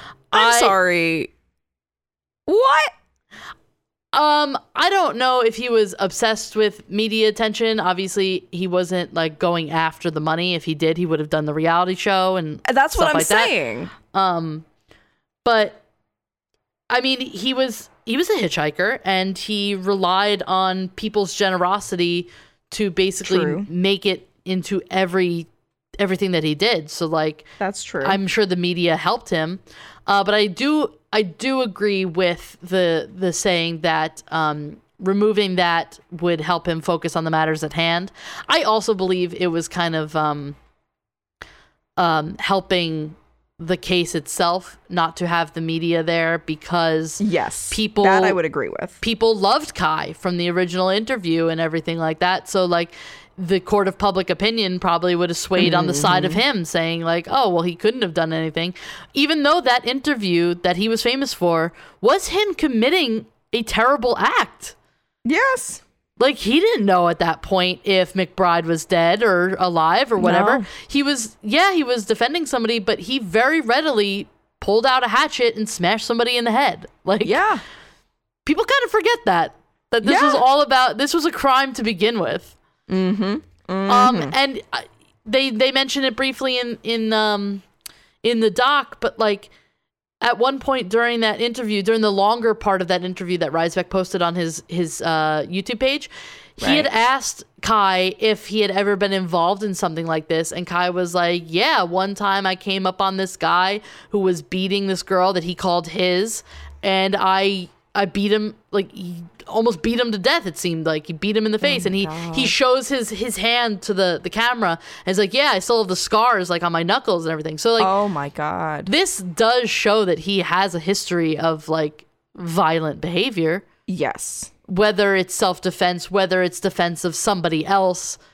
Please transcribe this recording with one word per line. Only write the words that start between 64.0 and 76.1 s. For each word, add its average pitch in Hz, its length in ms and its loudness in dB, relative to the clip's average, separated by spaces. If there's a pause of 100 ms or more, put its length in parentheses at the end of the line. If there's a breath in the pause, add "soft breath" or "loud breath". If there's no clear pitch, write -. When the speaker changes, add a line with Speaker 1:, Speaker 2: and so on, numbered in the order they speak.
Speaker 2:
act. - 580 0 (480)
Speaker 1:
Yes. 480 600 0 (360)
Speaker 2:
Like, 269 180 4
he 247 220 2
didn't 370 280 2
know 175 220 4
at 170 100 -2
that 170 240 -2
point 180 400 0
if 185 300 2
McBride 180 520 2
was 165 200 -2
dead 170 360 4
or 185 380 2
alive 180 520 2
or 214 60 2
whatever. 180 420 4
Speaker 1:
No. 196 60 -6 (220 loud breath)
Speaker 2:
He 277 160 0
was, 269 400 -4
yeah, 320 300 4
he 320 100 2
was 240 220 -2
defending 262 420 0
somebody, 233 320 0
but 214 220 -2
he 254 180 -4
very 240 420 2
readily 233 640 0 (320)
pulled 226 280 2
out 254 180 4
a 226 40 0
hatchet 254 460 2
and 214 140 -4
smashed 190 380 -2
somebody 233 300 0